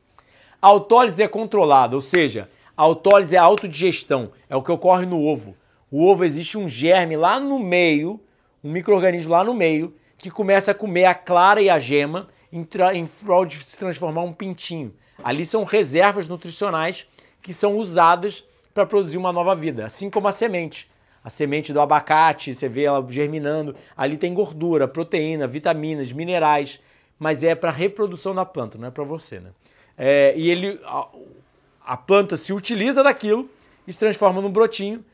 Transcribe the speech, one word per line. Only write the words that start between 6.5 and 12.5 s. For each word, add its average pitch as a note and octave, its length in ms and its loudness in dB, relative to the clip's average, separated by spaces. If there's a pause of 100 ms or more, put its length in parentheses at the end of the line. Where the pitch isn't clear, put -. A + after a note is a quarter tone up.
um G3 120 -6
germe D#3+ 480 2
lá F3+ 220 2
no C#4 200 -4
meio, F3 640 0 (420)
um D3 80 -10
micro-organismo F3 640 0
lá F3 120 4
no A#3 80 -2
meio, D#3+ 420 0 (220)
que F#3 140 -16
começa G3 400 2
a G3 40 0
comer F#3 300 0
a F3+ 100 6
clara F#3+ 460 4
e F#3+ 80 4
a E3+ 100 4
gema C#3+ 500 -2 (220)